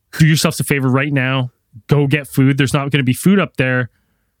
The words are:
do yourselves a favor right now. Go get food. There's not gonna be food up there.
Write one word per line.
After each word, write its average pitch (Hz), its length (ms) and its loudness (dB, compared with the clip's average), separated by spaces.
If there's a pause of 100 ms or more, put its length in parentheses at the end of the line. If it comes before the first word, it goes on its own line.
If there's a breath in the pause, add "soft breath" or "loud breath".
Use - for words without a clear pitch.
(180)
do 160 100 4
yourselves 156 320 0
a 143 40 -4
favor 135 260 -2
right 135 240 -2
now. 131 380 -2 (360)
Go 143 200 2
get 143 200 -2
food. 135 300 2
There's 139 160 0
not 139 180 -2
gonna 139 120 0
be 123 100 0
food 196 260 2
up - 180 -4
there. 127 320 -2 (500)